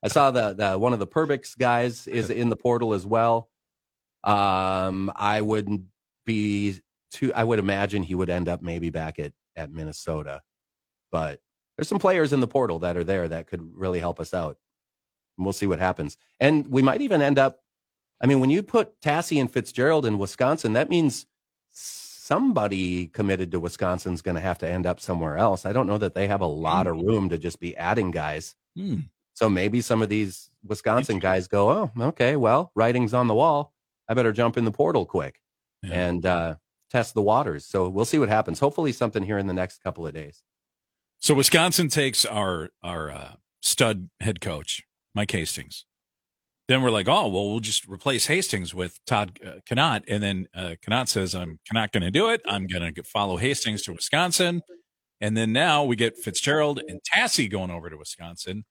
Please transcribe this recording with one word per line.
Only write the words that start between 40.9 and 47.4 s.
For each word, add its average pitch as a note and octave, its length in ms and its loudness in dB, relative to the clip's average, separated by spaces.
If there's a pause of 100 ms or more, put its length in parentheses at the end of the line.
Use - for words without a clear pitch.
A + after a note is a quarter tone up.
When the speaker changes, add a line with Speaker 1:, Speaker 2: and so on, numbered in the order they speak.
Speaker 2:
So - 160 4
Wisconsin E3 540 4
takes C3+ 360 0
our, F#2+ 440 -2 (120)
our, E2 300 -8
uh, C#2 240 -14 (260)
stud G#2+ 480 2 (120)
head G2+ 200 -2
coach, D#2 420 -8 (300)
Mike G#2 180 -2
Hastings. - 540 -6 (840)
Then C3 140 4
we're B2+ 100 4
like, G2+ 160 2
"Oh, E3 200 4
well, G2+ 240 0